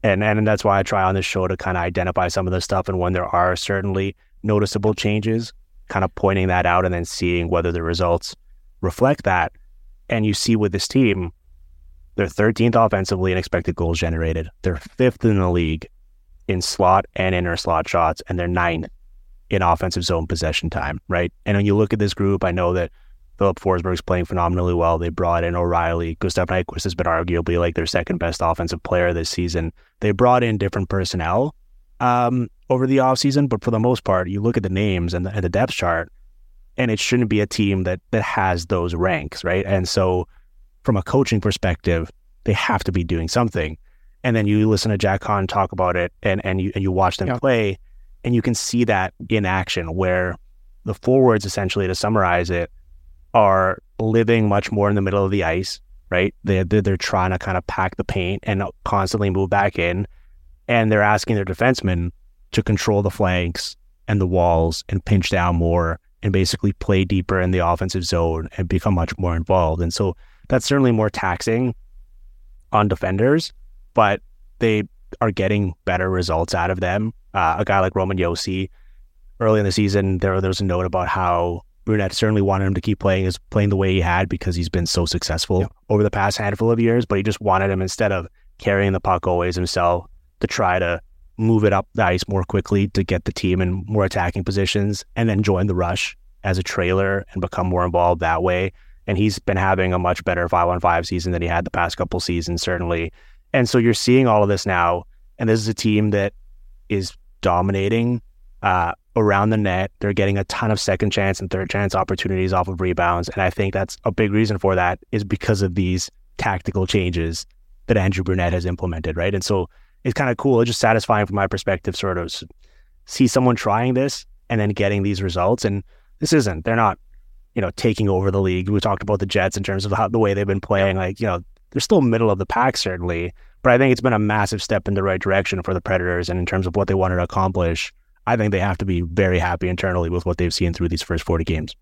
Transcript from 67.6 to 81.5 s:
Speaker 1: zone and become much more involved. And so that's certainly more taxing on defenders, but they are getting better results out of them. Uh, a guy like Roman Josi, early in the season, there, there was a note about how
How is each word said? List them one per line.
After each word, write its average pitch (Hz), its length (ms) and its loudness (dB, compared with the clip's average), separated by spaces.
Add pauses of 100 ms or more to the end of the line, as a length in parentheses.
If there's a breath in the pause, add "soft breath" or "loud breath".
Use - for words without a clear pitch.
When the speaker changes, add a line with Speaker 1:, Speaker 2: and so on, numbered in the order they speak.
Speaker 1:
zone 82 520 -2
and 90 120 -4
become 92 260 0
much 85 240 -2
more 87 180 -2
involved. 82 460 0
And 82 100 -2
so 95 240 -2 (320 soft breath)
that's 127 160 0
certainly 135 280 4
more 107 180 2
taxing 113 640 -2 (960)
on 104 160 4
defenders, 104 640 0 (400)
but 104 300 2 (380)
they 107 240 2 (360)
are 113 100 2
getting 95 440 0 (100)
better 92 240 0
results 85 460 -2
out 87 160 -2
of 90 100 -4
them. 98 320 -2 (220)
Uh, 160 240 0
a 107 60 -2
guy 98 160 2
like 92 140 0
Roman 95 220 -2
Josi, 92 540 -4 (720)
early 110 180 4
in 101 80 2
the 95 60 0
season, 98 460 2
there, 95 220 0
there 95 80 0
was 95 120 -2
a 101 40 -2
note 92 220 0
about 90 220 -2
how 87 540 0 (220)